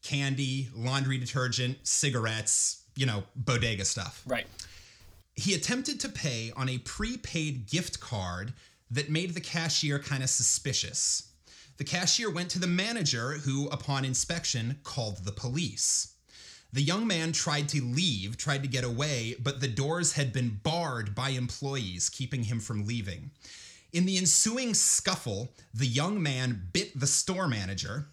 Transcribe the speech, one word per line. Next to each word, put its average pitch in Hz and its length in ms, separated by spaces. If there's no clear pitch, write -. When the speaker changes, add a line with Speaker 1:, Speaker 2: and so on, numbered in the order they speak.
Speaker 1:
candy, 135 720
laundry 131 440
detergent, 123 680
cigarettes, 113 960
you 135 100
know, 107 180
bodega 113 480
stuff. - 420
Speaker 2:
Right. 117 200
Speaker 1:
He 190 200
attempted 247 460
to - 80
pay 117 480
on 131 120
a 131 100
prepaid 156 880
gift 175 320
card 95 520
that 143 180
made 165 260
the - 60
cashier 156 580
kinda 135 280
suspicious. - 1000
The 139 60
cashier 185 460
went 175 200
to - 80
the 180 80
manager, 175 720
who, 143 300
upon 139 360
inspection, 131 800
called 107 400
the 101 80
police. - 760
The 135 100
young 190 240
man 165 260
tried 147 380
to 147 120
leave, 120 540
tried 139 260
to 139 60
get 127 160
away, 120 560
but 139 200
the 131 80
doors 147 440
had 139 200
been 117 300
barred 135 520
by 127 160
employees, 123 800
keeping 127 360
him 113 160
from 107 260
leaving. 120 440
In 175 140
the 190 100
ensuing 220 580
scuffle, 123 760
the 123 120
young 165 360
man 127 500
bit - 260
the 120 80
store 185 420
manager 101 640